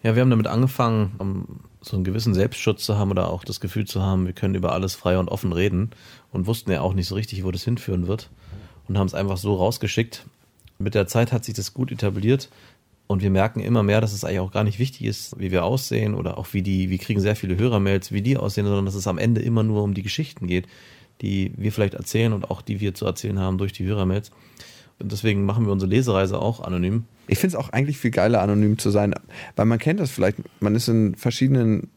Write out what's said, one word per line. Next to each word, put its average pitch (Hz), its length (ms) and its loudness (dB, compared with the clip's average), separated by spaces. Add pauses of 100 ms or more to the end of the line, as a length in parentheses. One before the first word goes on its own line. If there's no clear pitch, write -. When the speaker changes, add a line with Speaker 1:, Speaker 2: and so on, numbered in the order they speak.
Speaker 1:
Ja, 113 140 4
wir 127 60 6
haben 127 80 6
damit 110 180 4
angefangen, 113 680 2
um 92 420 -6 (200)
so - 160 -8
einen 92 60 0
gewissen 104 320 0
Selbstschutz 101 500 0
zu 104 140 0
haben 98 140 2
oder 90 180 0
auch 87 140 -6
das - 160 -8
Gefühl 101 260 -4
zu 98 160 -2
haben, 95 240 2
wir 87 60 -4
können 95 240 -2
über 87 160 0
alles 92 240 -2
frei 90 220 2
und 90 100 0
offen - 240 -4
reden 92 380 0 (420)
und 92 160 -2
wussten 113 240 -2
ja 76 80 0
auch 92 120 0
nicht 92 140 0
so 95 80 -6
richtig, 98 300 -6
wo 92 80 -2
das 90 100 -6
hinführen 92 460 -2
wird 110 200 -6 (600)
und 101 100 0
haben 98 80 2
es - 80 -4
einfach 98 220 -2
so 101 180 0
rausgeschickt. 107 720 -2 (540)
Mit 98 160 -2
der 98 100 4
Zeit 117 240 2
hat 113 140 -2
sich 110 100 -6
das - 180 -6
gut - 200 -4
etabliert 107 560 0 (580)
und 95 160 0
wir 101 80 4
merken 98 300 2
immer 107 240 2
mehr, 104 160 4
dass 107 120 0
es 101 120 -6
eigentlich 92 160 -2
auch 95 100 -4
gar 104 140 0
nicht 104 160 0
wichtig 131 260 -4
ist, - 320 -6
wie 92 140 -4
wir 90 120 2
aussehen 113 520 0
oder - 200 -4
auch 87 160 -8
wie 98 100 0
die, 92 280 0
wir 92 80 0
kriegen 101 220 0
sehr 107 160 2
viele 90 200 -2
Hörermails, 98 540 2
wie 101 120 -2
die 131 140 2
aussehen, 104 300 -2
sondern 101 200 0
dass 95 100 -4
es 95 100 -4
am 95 120 0
Ende 113 220 2
immer 113 220 2
nur 107 220 0
um 101 100 0
die 95 80 -4
Geschichten 104 460 -6
geht, 90 180 0 (560)
die 98 340 -2
wir 101 160 -2
vielleicht 101 220 0
erzählen 113 400 0
und 98 160 -4
auch - 120 -4
die 101 180 -6
wir 98 140 -2
zu - 120 -4
erzählen 98 320 -2
haben 92 200 0
durch 98 140 -2
die 92 140 -6
Hörermails. 98 440 -2 (680)
Und 101 140 -6
deswegen 104 320 0
machen 107 220 2
wir 101 60 0
unsere 95 180 0
Lesereise 101 480 2
auch 110 220 -2
anonym. 92 440 -2 (240)
Speaker 2:
Ich - 100 2
find's 185 180 0
auch 123 140 -4
eigentlich 139 280 0
viel 117 120 0
geiler, 107 320 4
anonym 104 360 4
zu 101 120 0
sein, 104 240 2 (420)
weil 107 100 2
man 117 120 4
kennt 165 220 0
das 143 100 0
vielleicht, 98 280 0 (220)
man 104 140 2
ist 120 140 0
in 110 280 2
verschiedenen 120 800 2